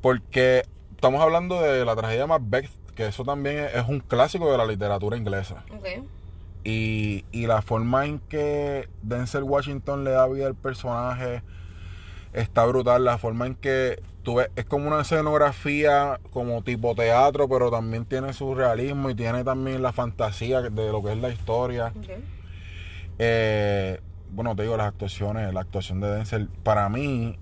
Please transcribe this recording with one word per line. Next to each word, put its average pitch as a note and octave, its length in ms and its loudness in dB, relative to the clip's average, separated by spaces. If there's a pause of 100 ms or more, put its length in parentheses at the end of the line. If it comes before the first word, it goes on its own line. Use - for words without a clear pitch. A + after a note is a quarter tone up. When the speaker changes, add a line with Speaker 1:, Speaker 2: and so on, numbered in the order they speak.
Speaker 1:
porque B2+ 600 4 (280)
estamos C3+ 300 4
hablando F3 400 4
de C#3 220 4
la A#2 120 2
tragedia A2+ 260 0
de C#3+ 60 0
Macbeth, C3+ 420 0 (260)
que A2 120 -2
eso G#2 160 -6
también C#3+ 360 -2
es, D3 160 -4
es A#2+ 120 0
un C#3 140 0
clásico D3+ 500 2
de C3 60 4
la A#2 80 4
literatura G#2 520 0
inglesa. G2 460 -4 (140)
Speaker 2:
Ok. F#3+ 100 -10 (760)
Speaker 1:
Y, A2 680 -2
y A#2 140 -2
la A2 140 4
forma A#2+ 440 0
en D3 140 -6
que D3 680 -2 (140)
Denzel B2 420 -4
Washington C#3 600 -2
le C3+ 60 2
da C3 160 8
vida C3+ 200 0
al C3+ 80 -2
personaje B2 880 -4 (920)
está A#2 340 2
brutal. B2 380 4
La A#2+ 140 4
forma A#2 300 -2
en C3 80 -6
que C3 460 0 (220)
tú A#2+ 120 -2
ves, B2 200 4
es A#2 80 -4
como C#3+ 240 -2
una D3+ 140 2
escenografía D3 1200 4 (100)
como A#2+ 320 -4
tipo A#2+ 320 0
teatro, C3 540 6
pero B2 200 4
también A2+ 360 -2
tiene C3 260 -4
su C3+ 240 -4
realismo C3 540 2
y B2 60 -2
tiene A#2 280 -2
también C3 380 -2
la B2+ 100 2
fantasía A#2+ 680 -2
de G#2+ 320 -2
lo G#2 100 -2
que G#2 80 -2
es A2 60 -2
la B2 140 -2
historia. A#2 680 -2
Speaker 2:
Ok. G#3+ 100 -10 (1120)
Speaker 1:
Eh, G#2 800 2 (320)
bueno, A2+ 240 -2
te G2 80 -2
digo, A2+ 140 0
las G#2+ 100 0
actuaciones, G2+ 680 -4
la F#2 80 -2
actuación F2+ 380 -4
de G#2 160 0
Denzel, G#2+ 320 -2 (160)
para G#2 260 4
mí A#2+ 520 -2